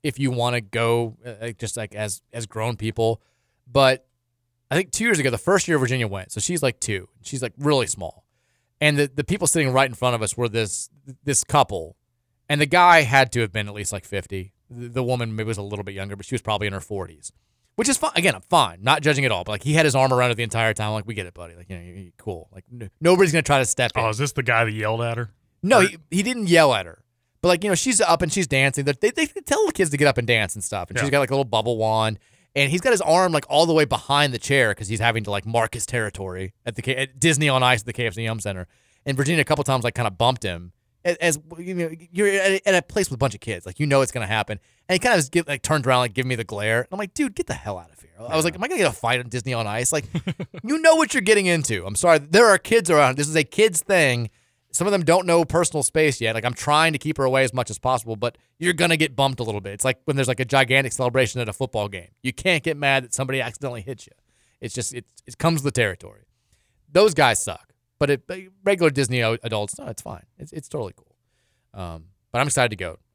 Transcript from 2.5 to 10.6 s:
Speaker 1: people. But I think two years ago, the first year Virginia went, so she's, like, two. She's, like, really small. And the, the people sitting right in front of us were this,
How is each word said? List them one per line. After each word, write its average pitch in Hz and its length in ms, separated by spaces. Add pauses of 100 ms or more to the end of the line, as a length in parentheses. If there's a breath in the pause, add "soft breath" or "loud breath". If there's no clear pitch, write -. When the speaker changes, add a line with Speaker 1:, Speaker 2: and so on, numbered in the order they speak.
Speaker 1:
people. 113 460 (440)
But 131 400 (640)
I 135 40
think 185 160
two - 140
years 214 140
ago, 135 120
the 117 80
first 185 300
year 156 100
Virginia 127 280
went, 95 260
so 107 80
she's, 170 220
like, 127 180
two. 95 280 (140)
She's, 131 180
like, 120 160
really 139 300
small. - 400 (520)
And 147 200
the, 143 140
the 139 120
people 180 220
sitting 147 260
right 135 160
in 120 60
front 123 200
of 113 60
us 107 160
were 120 140
this, 107 400 (340)